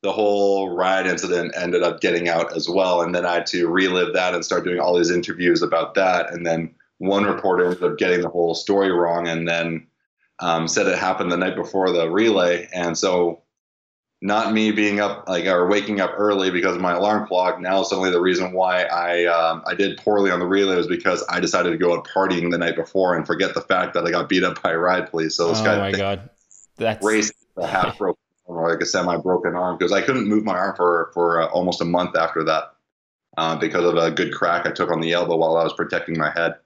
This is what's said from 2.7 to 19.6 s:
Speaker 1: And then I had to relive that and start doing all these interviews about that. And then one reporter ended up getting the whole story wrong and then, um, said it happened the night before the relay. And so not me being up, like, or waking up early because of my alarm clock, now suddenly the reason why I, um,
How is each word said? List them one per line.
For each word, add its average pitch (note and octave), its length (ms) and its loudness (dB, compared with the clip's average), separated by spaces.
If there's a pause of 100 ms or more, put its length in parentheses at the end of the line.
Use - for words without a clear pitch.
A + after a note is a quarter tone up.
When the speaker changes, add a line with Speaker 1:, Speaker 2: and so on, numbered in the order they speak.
Speaker 1:
And F2 120 -2
then F2 120 -2
I F2 100 0
had E2+ 120 -2
to F2 200 0
relive F2+ 460 0
that F#2 200 0
and E2+ 100 -4
start E2+ 200 -2
doing F2+ 160 -2
all F2+ 180 2
these E2+ 140 2
interviews F2 500 0
about E2 340 -2
that. F#2 360 0
And E2+ 140 -8
then E2 280 -2 (240)
one G2 280 0
reporter F2+ 400 2
ended F2 180 -2
up F2 140 0
getting F2+ 240 2
the E2+ 80 -2
whole E2+ 260 0
story G2 360 2
wrong E2+ 360 0
and E2 200 -2
then, E2 400 -2 (520)
um, E2 280 0
said F#2+ 200 2
it F2+ 100 0
happened F#2 340 -2
the E2+ 60 0
night F#2 180 -2
before F#2 360 -2
the E2+ 180 0
relay. F2+ 640 2
And F2 240 -4
so F2 440 0 (840)
not A2 300 0
me A2 180 2
being G#2 280 0
up, G2+ 280 -4
like, F2+ 180 -2
or F2+ 220 4
waking G#2 320 0
up F#2 160 0
early G2 360 2
because F2+ 240 0
of F2 60 -4
my F2+ 120 0
alarm G#2 340 0
clock, F2+ 320 0
now F#2 240 0
suddenly F#2+ 280 0
the F2 100 2
reason F2+ 320 0
why F#2 300 2
I, F2 420 0
um, E2 420 2